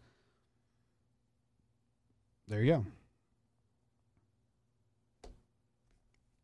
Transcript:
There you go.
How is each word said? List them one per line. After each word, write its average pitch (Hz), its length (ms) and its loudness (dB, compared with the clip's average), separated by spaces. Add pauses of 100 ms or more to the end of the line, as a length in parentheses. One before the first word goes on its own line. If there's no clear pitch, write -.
(2500)
There 107 160 0
you 131 80 6
go. 127 140 2 (3500)